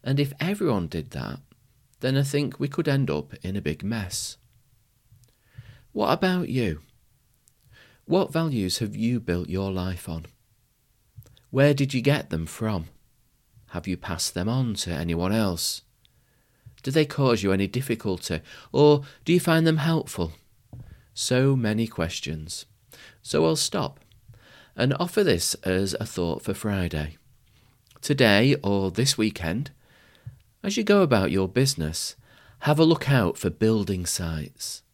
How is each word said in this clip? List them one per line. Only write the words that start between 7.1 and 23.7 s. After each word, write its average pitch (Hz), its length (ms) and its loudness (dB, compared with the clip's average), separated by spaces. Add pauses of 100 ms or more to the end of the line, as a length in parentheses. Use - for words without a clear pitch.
What - 280 0
values 135 460 0
have 104 160 -4
you 117 240 0
built 87 300 -2
your 95 220 -2
life 92 380 -4
on? 82 160 -8 (1300)
Where 139 240 6
did 139 180 0
you 127 80 0
get 139 300 0
them 82 160 -2
from? 104 380 -4 (840)
Have 87 200 -8
you 90 100 -4
passed - 360 -6
them 92 160 -2
on 123 260 0
to 92 160 -6
anyone 85 420 -2
else? 101 500 -2 (960)
Do - 80 -6
they 151 160 4
cause 127 380 2
you 98 80 4
any 98 160 2
difficulty, 98 760 -4 (300)
or 147 320 6 (220)
do 160 80 2
you 180 60 6
find 165 280 2
them 156 100 2
helpful? 147 540 -2 (840)
So 135 420 2
many 110 300 0
questions. 80 800 -6 (560)
So 156 240 0
I'll 160 120 2
stop - 420 -4 (760)